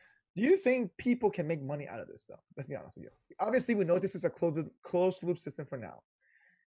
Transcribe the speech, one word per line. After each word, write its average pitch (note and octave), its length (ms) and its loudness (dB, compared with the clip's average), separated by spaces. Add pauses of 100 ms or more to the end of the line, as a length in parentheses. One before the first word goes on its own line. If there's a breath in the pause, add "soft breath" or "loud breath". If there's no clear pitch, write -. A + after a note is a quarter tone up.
(360 soft breath)
do F3 60 -4
you E4+ 160 6
think B3+ 400 0
people A#3+ 320 2
can D#3 180 -2
make D#3 140 -2
money C#3+ 260 -6
out A2+ 120 -10
of - 80 -8
this, - 180 -14
though? - 140 -18 (160)
Let's C3+ 100 -8
be C#3+ 100 -8
honest - 220 -12
with E2+ 80 -14
you. - 60 -18 (280)
Obviously, A3+ 360 2
we G3 100 2
know F3 140 4
this F#3+ 160 -2
is E3+ 100 0
a D#3+ 40 2
closed E3 280 0
loop, D#3 140 -4 (100)
closed F3+ 420 2
loop F3 140 0
system - 300 -10
for C3+ 100 -8
now. G#2 240 -12 (720 soft breath)